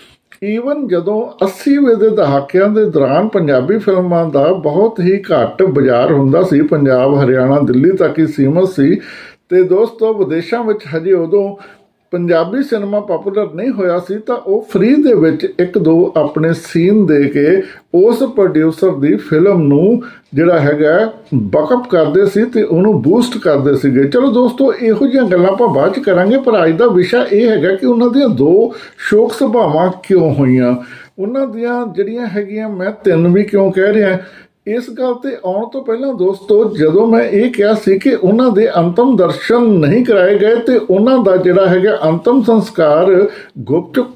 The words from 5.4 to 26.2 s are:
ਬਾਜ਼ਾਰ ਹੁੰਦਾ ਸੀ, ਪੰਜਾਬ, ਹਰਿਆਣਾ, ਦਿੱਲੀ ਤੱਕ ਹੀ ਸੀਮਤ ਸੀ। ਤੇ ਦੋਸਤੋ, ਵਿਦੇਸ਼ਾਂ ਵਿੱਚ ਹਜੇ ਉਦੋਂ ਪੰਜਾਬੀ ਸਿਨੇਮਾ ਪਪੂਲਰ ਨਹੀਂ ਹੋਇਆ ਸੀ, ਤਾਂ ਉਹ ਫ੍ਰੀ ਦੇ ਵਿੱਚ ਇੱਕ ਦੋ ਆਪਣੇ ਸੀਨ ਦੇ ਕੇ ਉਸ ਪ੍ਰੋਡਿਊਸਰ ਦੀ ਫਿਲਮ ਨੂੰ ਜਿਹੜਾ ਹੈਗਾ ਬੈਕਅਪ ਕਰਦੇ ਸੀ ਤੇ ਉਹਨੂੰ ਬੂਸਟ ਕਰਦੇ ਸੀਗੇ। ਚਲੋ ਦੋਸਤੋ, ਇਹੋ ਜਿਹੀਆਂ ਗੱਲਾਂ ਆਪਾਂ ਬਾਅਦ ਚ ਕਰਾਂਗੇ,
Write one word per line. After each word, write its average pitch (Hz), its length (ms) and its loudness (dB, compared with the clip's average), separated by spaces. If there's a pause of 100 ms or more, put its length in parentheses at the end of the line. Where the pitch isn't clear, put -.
ਬਾਜ਼ਾਰ 131 500 2
ਹੁੰਦਾ 139 300 2
ਸੀ, 147 200 2
ਪੰਜਾਬ, 139 640 2
ਹਰਿਆਣਾ, 131 360 2
ਦਿੱਲੀ 131 300 0
ਤੱਕ 170 280 0
ਹੀ 160 80 2
ਸੀਮਤ 156 420 0
ਸੀ। 160 320 0 (480)
ਤੇ 180 140 2
ਦੋਸਤੋ, 220 520 0
ਵਿਦੇਸ਼ਾਂ 180 500 -4
ਵਿੱਚ 214 140 -2 (180)
ਹਜੇ 170 160 -2
ਉਦੋਂ 196 440 -2 (540)
ਪੰਜਾਬੀ 175 520 -2
ਸਿਨੇਮਾ 208 380 -4
ਪਪੂਲਰ 196 540 -6
ਨਹੀਂ 220 160 -6
ਹੋਇਆ 185 280 -2
ਸੀ, 185 200 -8
ਤਾਂ 240 180 -6
ਉਹ 208 340 -4
ਫ੍ਰੀ 220 240 2
ਦੇ 285 200 2
ਵਿੱਚ 160 460 0
ਇੱਕ 180 180 -2
ਦੋ 165 380 2
ਆਪਣੇ 156 360 -2
ਸੀਨ 180 540 0
ਦੇ 147 180 2
ਕੇ 147 380 0 (320)
ਉਸ 226 240 4
ਪ੍ਰੋਡਿਊਸਰ 180 720 0
ਦੀ 147 260 0
ਫਿਲਮ 180 460 0
ਨੂੰ 165 400 2 (320)
ਜਿਹੜਾ 170 240 2
ਹੈਗਾ 151 540 2 (220)
ਬੈਕਅਪ 147 560 -2
ਕਰਦੇ 170 360 2
ਸੀ 208 180 0
ਤੇ 240 180 -2
ਉਹਨੂੰ 175 400 0
ਬੂਸਟ 208 360 0
ਕਰਦੇ 143 360 0
ਸੀਗੇ। 135 300 0
ਚਲੋ 247 260 0
ਦੋਸਤੋ, 247 420 0
ਇਹੋ 226 340 0
ਜਿਹੀਆਂ 240 240 2
ਗੱਲਾਂ 180 180 2
ਆਪਾਂ 208 200 2
ਬਾਅਦ 165 240 0
ਚ 226 60 -4
ਕਰਾਂਗੇ, 196 400 2